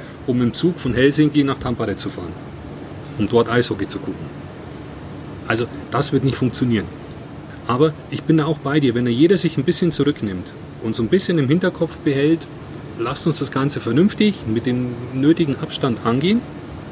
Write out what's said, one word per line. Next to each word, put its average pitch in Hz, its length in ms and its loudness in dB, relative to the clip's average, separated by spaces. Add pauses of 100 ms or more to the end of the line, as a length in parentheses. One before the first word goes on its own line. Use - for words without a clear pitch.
(280)
um 123 140 2
im 120 120 2
Zug 170 240 2
von 127 160 -2
Helsinki 143 520 6
nach 139 120 0
Tampere 113 380 -2
zu - 140 -6
fahren, 85 240 -8 (840)
um 104 120 0
dort 117 180 6
Eishockey 113 400 2
zu - 120 -6
gucken. - 260 -8 (1200)
Also 113 200 0 (220)
das - 220 0
wird 131 140 2
nicht 131 100 0
funktionieren. 117 500 0 (800)
Aber 151 280 4 (180)
ich - 120 -6
bin 156 120 4
da 156 100 4
auch 156 120 0
bei 147 240 0
dir, 123 120 4
wenn 120 120 2
da 120 60 2
jeder 165 260 6
sich 165 200 0
ein 139 60 2
bisschen 175 300 2
zurücknimmt 107 580 -2 (320)
und 110 140 -2
so 117 60 0
ein 110 40 0
bisschen 180 320 2
im 131 80 2
Hinterkopf 175 520 0
behält, 151 460 2 (540)
lasst 120 260 -2
uns 156 140 2
das 143 140 -2
Ganze 135 260 0
vernünftig 190 560 4 (120)
mit 113 180 0
dem 123 220 0 (260)
nötigen 143 480 4
Abstand 131 440 -2
angehen, 156 360 4 (500)